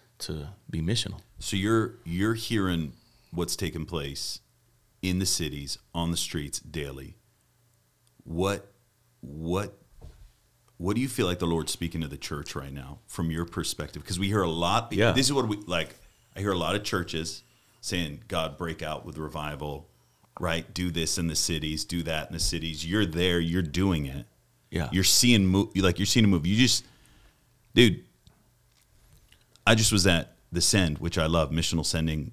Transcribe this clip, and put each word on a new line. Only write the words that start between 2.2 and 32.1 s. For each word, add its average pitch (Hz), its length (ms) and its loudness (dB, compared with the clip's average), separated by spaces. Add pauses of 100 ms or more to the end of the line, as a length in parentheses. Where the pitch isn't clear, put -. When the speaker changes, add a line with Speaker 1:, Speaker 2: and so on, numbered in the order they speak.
Speaker 2:
hearing 92 600 -2 (380)
what's 82 220 -2
taking 80 320 -6
place 71 540 -8 (640)
in 92 180 0
the 95 60 0
cities, 73 520 -4 (160)
on 85 160 -2
the 85 60 -2
streets 73 420 -6
daily. 71 560 -10 (1080)
What, 95 480 -2 (480)
what, 82 580 -4 (1000)
what 95 180 -2
do 120 40 0
you 135 80 -2
feel 117 180 0
like 90 120 0
the 90 80 0
Lord's 82 240 0
speaking 85 300 -4
to 78 80 -4
the 69 80 -10
church 71 400 -8
right 69 160 -10
now 69 340 -12
from 82 240 -2
your 82 140 0
perspective? 80 600 -6
'Cause 92 140 -4
we 98 80 0
hear 101 160 4
a 85 80 2
lot. 90 420 0
Speaker 1:
Yeah. 104 200 4
Speaker 2:
This 131 140 4
is 135 60 4
what 131 140 2
we, 104 120 -2
like, 82 360 -4 (400)
I 92 60 -8
hear 101 100 0
a 92 80 2
lot 82 160 0
of 104 80 -2
churches 82 640 -4 (360)
saying, 82 460 -4
"God, 80 320 -4
break 82 240 -6
out 78 240 -8
with 73 100 -12
revival," 73 720 -8 (520)
right? 82 340 -2
"Do 90 160 -2
this 80 260 -2
in 85 120 0
the 76 80 -2
cities, 78 480 -2
do 85 180 -4
that 78 260 -4
in - 40 -12
the 82 80 -6
cities." 80 440 -2
You're 98 220 2
there, 87 320 2
you're 85 240 0
doing 82 440 0
it. 67 200 -8 (460)
Speaker 1:
Yeah. 82 180 -2
Speaker 2:
You're 90 140 2
seeing 113 420 6
mo-, 95 300 4
like, 90 240 4
you're 101 60 0
seeing 113 180 4
a 101 40 8
move. 82 200 4
You 104 80 2
just, 120 280 4 (920)
dude, 110 300 8 (1600)
I 110 80 8
just 110 180 4
was 95 140 4
at 85 300 2 (160)
the 85 80 0
Send, 85 380 2
which 85 200 -4
I 80 80 2
love, 80 240 2
missional 80 360 0
sending 78 460 -2